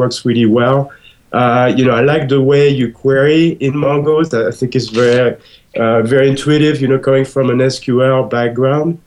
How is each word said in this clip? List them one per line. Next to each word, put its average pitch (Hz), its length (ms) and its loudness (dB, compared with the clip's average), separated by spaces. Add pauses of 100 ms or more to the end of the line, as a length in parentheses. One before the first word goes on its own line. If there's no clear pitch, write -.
works 127 240 -4
really 120 200 0 (140)
well. 135 320 0 (400)
Uh, 123 440 0
you 127 100 2
know, 120 140 2
I - 20 2
like 143 280 0
the 139 120 2
way 143 280 2
you 127 220 -2
query 151 680 0
in 135 140 -2
Mongo. 147 440 0 (120)
That 113 180 -2
I 123 40 -2
think 127 240 -6
is 113 140 -4
very, 120 480 0 (400)
uh, 113 240 0 (120)
very 139 160 4
intuitive, 147 520 0
you 131 60 0
know, 135 120 0
coming 135 260 0
from 131 240 -2
an 123 120 0
S 131 180 -2
Q 123 240 -2
L 131 200 2
background. 127 840 -2